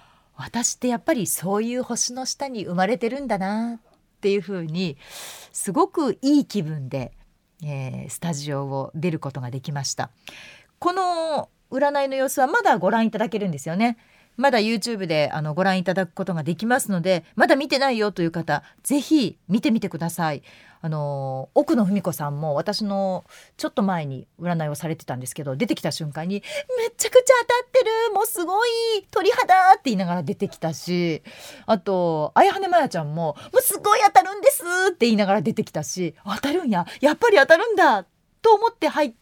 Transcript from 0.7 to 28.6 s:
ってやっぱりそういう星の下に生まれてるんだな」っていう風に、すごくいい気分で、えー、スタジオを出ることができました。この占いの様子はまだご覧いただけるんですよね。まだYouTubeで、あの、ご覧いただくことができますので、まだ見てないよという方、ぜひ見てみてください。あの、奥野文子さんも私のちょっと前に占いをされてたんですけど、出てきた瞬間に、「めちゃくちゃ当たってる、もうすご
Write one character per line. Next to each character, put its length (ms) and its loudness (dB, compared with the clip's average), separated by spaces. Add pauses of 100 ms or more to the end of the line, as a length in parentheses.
っ 20 -20
て 100 -4
や 80 0
っ 60 -6
ぱ 120 -8
り 120 -4
そ 300 -4
う 60 0
い 120 -4
う 80 -4
星 320 -4
の 100 -8
下 240 -6
に 160 -8
生 100 -8
ま 120 2
れ 120 0
て 120 -2
る 100 -8
ん 60 -8
だ 120 -2
な」 420 -4 (360)
っ 40 -20
て 120 0
い 40 2
う 40 0
風 260 -8
に、 300 -4 (560)
す 200 -6
ご 160 2
く 340 -2
い 180 4
い 60 0
気 160 -4
分 260 -6
で、 240 -6 (520)
え 420 -8
ー、 40 -14
ス 100 -12
タ 120 -4
ジ 220 -8
オ 100 -4
を 300 -6
出 160 -4
る 80 -4
こ 140 -8
と 80 -8
が 100 -8
で 100 -8
き 120 -10
ま 120 -6
し 100 -6
た。 160 -6 (680)
こ 140 0
の 580 -2 (200)
占 360 0
い 20 -2
の 60 -6
様 140 0
子 120 -2
は 60 4
ま 160 2
だ 160 4
ご 120 0
覧 160 2
い 40 0
た 80 -6
だ 100 -2
け 100 -4
る 100 -4
ん 20 -2
で 80 -6
す 100 -12
よ 80 -4
ね。 220 0 (380)
ま 140 2
だ 80 4
YouTube 480 -2
で、 260 2
あ 80 -4
の、 140 -4
ご 100 0
覧 140 2
い 60 -2
た 100 0
だ 120 -2
く 80 -16
こ 100 -6
と 100 -6
が 80 -4
で 140 -2
き 100 -6
ま 120 2
す 120 -6
の 100 0
で、 240 0 (100)
ま 120 4
だ 100 6
見 120 -2
て 100 0
な 120 2
い 80 0
よ 140 0
と 100 -4
い 40 2
う 40 0
方、 320 -4 (200)
ぜ 180 0
ひ 380 2 (100)
見 120 0
て 100 2
み 100 2
て 80 -4
く 100 -10
だ 120 -4
さ 240 -2
い。 80 -10 (400)
あ 60 -6
の、 680 -6
奥 200 2
野 100 4
文 180 0
子 100 -2
さ 160 -4
ん 120 -4
も 140 -2
私 280 -2
の 420 -2 (320)
ち 100 -6
ょ 20 0
っ 40 -14
と 100 0
前 220 0
に 240 -10 (100)
占 280 -4
い 20 -4
を 60 -4
さ 140 -8
れ 80 -4
て 100 -18
た 100 -8
ん 40 -10
で 60 -12
す 80 -10
け 80 -10
ど、 140 -6
出 100 -2
て 80 -2
き 60 -12
た 100 -4
瞬 220 -8
間 160 -8
に、 140 -6 (360)
「め 180 -2
ち 100 0
ゃ 40 -4
く 40 4
ち 160 8
ゃ 100 8
当 60 -2
た 80 0 (120)
っ 60 -20
て 80 6
る、 340 0
も 80 2
う 40 -2
す 180 -4
ご 220 0